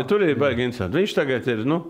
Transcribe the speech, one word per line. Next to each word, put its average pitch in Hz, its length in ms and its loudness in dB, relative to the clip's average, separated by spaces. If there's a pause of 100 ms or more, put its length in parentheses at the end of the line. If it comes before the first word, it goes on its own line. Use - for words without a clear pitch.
tur 208 160 2
ir 147 160 2
baigi 127 240 2
interesanti. 120 380 -2
Viņš 202 140 0
tagad 131 360 0
ir, 110 160 0
nu, 160 240 0